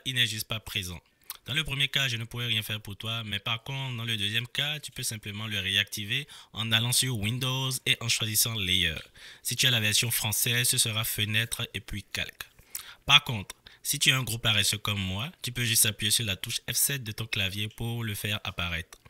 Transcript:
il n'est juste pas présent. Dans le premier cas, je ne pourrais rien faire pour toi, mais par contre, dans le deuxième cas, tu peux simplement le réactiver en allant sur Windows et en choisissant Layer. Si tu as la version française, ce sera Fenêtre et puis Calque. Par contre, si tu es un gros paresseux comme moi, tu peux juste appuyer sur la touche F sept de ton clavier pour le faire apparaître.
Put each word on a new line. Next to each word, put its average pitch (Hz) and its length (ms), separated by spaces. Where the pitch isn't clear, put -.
il 131 100
n'est 120 140
juste 107 180
pas 113 140
présent. 90 420
Dans 117 80
le 156 100
premier 139 240
cas, 139 180
je 120 100
ne 113 60
pourrais 120 240
rien 110 160
faire 107 180
pour 101 160
toi, 113 280
mais 101 160
par 117 240
contre, 135 320
dans 113 80
le 117 120
deuxième 107 300
cas, 147 320
tu - 140
peux 131 100
simplement 107 460
le 104 100
réactiver 101 720
en 113 180
allant 117 220
sur 127 260
Windows 131 540
et 135 120
en 117 100
choisissant 113 460
Layer. 92 400
Si 127 140
tu 135 100
as 127 60
la 117 80
version 107 320
française, 120 560
ce 127 100
sera 110 240
Fenêtre 110 720
et 98 60
puis 101 320
Calque. - 320
Par 123 200
contre, 107 320
si - 160
tu 151 120
es - 20
un 131 100
gros 113 140
paresseux 110 400
comme 101 240
moi, 98 400
tu 123 120
peux 120 120
juste 110 220
appuyer 107 240
sur 113 160
la 98 100
touche - 240
F 120 60
sept 139 260
de 107 100
ton 113 120
clavier 101 420
pour 117 380
le 104 100
faire 104 300
apparaître. 87 540